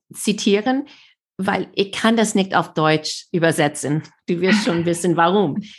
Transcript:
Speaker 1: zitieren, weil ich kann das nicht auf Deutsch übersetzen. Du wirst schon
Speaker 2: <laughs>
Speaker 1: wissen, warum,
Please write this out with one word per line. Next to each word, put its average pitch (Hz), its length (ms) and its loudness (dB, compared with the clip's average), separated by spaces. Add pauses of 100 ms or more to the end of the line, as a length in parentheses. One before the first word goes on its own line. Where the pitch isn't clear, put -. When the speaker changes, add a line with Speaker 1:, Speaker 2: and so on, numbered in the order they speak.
(140)
Speaker 1:
zitieren, 220 720 0 (520)
weil 190 360 -2
ich 196 180 -2
kann 226 240 2
das 220 180 0
nicht 190 200 0
auf 165 200 0
Deutsch 156 580 0
übersetzen. 151 680 0 (240)
Du 175 140 -2
wirst 202 240 2
schon 170 200 -2
Speaker 2:
<laughs> - 0 -
Speaker 1:
wissen, 170 320 0
warum, 170 460 2 (160)